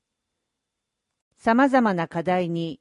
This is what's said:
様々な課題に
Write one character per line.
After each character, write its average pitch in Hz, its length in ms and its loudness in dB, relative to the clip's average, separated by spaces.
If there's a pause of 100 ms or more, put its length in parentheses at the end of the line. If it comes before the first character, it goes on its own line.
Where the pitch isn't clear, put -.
(1400)
様 240 320 2
々 240 260 2
な 165 140 -4
課 170 160 -6
題 180 240 -2
に 165 340 -6